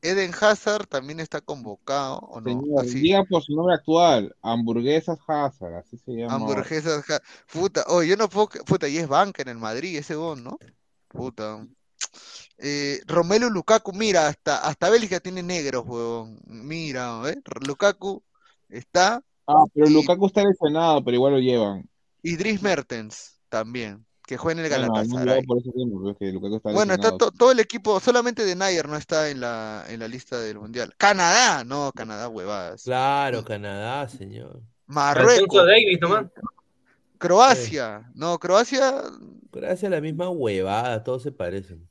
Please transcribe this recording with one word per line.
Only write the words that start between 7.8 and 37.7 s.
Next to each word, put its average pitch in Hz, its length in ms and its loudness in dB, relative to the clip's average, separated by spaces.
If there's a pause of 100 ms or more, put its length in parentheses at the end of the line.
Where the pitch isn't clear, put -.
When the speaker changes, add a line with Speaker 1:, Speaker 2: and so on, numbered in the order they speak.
Speaker 1:
oh, 170 160 4
yo 175 140 2
no 214 120 0
puedo 208 200 0
cre-, - 160 -14
puta, 180 220 0
y 143 100 -4
es 165 100 -4
banca 170 340 0
en 131 80 -8
el 117 80 -12
Madrid, 127 400 -8
ese 147 200 -8
huevón, 156 260 -8
¿no? 131 140 -14 (500)
Puta. 107 580 -12 (920)
Eh, 143 480 -6
Romelu 175 420 2
Lukaku, 208 440 2
mira, 185 340 2
hasta, 151 320 -2
hasta 156 300 -2
Bélgica 208 300 2
tiene 185 240 -10
negros, 143 420 -4
huevón. 117 600 -8
Mira, 127 840 -10
¿eh? 269 120 -8 (240)
Lukaku 196 580 -2 (460)
está 180 540 0 (260)
Speaker 2:
Ah, 156 140 8 (100)
pero 151 140 6
Speaker 1:
y 151 60 8
Speaker 2:
Lukaku 175 340 4
está 202 160 2
lesionado, 165 600 2
pero 123 120 0
igual 135 180 4
lo 135 60 4
llevan. 113 480 0 (340)
Speaker 1:
y 170 140 -4
Dries 196 260 -2
Mertens 127 840 -6
también, 113 580 -6 (200)
que 135 100 -10
juega 165 240 -4
en 160 60 -4
el 156 60 -2
Speaker 2:
Bueno, 135 160 0
no 113 60 0
Speaker 1:
Galatasaray. 123 420 0
Speaker 2:
lleva 131 120 0
por 123 120 0
ese 123 120 -10
tiempo, 120 300 -6
pero 98 100 -4
es 101 60 -10
que 98 160 -6
Lukaku 98 240 -6
está 107 160 -6
Speaker 1:
Bueno, 202 200 2
está 196 180 -2
Speaker 2:
lesionado. 190 60 -8
Speaker 1:
to-, 214 200 0
todo 247 160 6
el 240 80 2
equipo, 214 400 0
solamente 240 420 0
De 185 140 0
Nayer 180 320 -2
no 151 80 -6
está 156 320 -2
en 139 100 -8
la, 110 480 -8
en 113 140 -14
la 113 80 -10
lista 123 320 -12
del 107 180 -10
Mundial. 117 380 -10
Canadá, 196 680 4
no, 139 320 -6
Canadá, 110 320 -10
huevadas. 98 560 -10
Speaker 3:
Claro, 131 640 -2
Canadá, 107 640 -8
señor. 104 500 -18 (280)
Speaker 1:
Marruecos. 143 560 6
Speaker 4:
Alfonso 185 220 8
Davies 196 360 6
nomás. 196 240 2 (920)
Speaker 1:
Croacia, 143 880 4